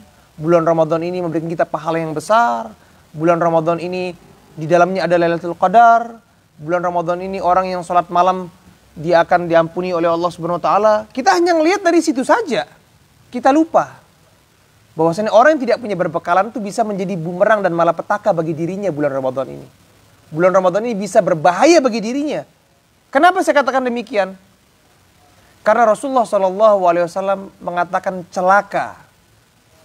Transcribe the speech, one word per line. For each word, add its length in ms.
bulan 240
Ramadan 400
ini 160
memberikan 320
kita 160
pahala 320
yang 160
besar, 560
bulan 240
Ramadan 420
ini 380
di 80
dalamnya 400
ada 160
Lailatul 340
Qadar, 600
bulan 240
Ramadan 400
ini 180
orang 300
yang 160
sholat 240
malam 400
dia 240
akan 240
diampuni 460
oleh 160
Allah 240
Subhanahu 240
wa 80
taala. 300
Kita 240
hanya 160
ngelihat 320
dari 160
situ 240
saja. 420
Kita 240
lupa 480
bahwasanya 320
orang 240
yang 160
tidak 80
punya 160
berbekalan 560
itu 80
bisa 240
menjadi 320
bumerang 480
dan 80
malapetaka 640
bagi 240
dirinya 320
bulan 240
Ramadan 400
ini. 140
Bulan 160
Ramadan 320
ini 160
bisa 240
berbahaya 560
bagi 240
dirinya. 400
Kenapa 320
saya 160
katakan 240
demikian? 480
Karena 240
Rasulullah 400
shallallahu 640
alaihi 160
wasallam 560
mengatakan 720
celaka. 640